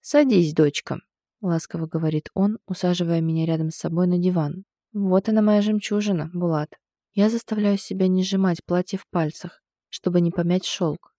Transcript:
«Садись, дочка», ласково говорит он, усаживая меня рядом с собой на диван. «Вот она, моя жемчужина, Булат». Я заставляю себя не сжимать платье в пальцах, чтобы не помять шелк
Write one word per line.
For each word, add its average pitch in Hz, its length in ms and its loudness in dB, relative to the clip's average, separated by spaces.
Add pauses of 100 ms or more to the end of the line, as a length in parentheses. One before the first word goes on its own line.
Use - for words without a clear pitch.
«Садись, 208 540 2
дочка», 147 460 0 (420)
ласково 165 440 -4
говорит 160 460 -2
он, 202 340 0
усаживая 175 540 0
меня 160 240 0
рядом 160 260 -2
с - 60 -10
собой 170 300 0
на 180 100 2
диван. 175 480 0 (300)
«Вот 196 340 2
она, 214 140 2
моя 208 180 4
жемчужина, 208 720 -2
Булат». 170 380 -2 (420)
Я 202 160 4
заставляю 214 480 0
себя 190 320 -2
не 185 160 2
сжимать 190 400 0
платье 180 340 -2
в - 120 -12
пальцах, 165 500 -4 (280)
чтобы 180 320 0
не 170 100 2
помять 175 340 0
шелк - 540 -6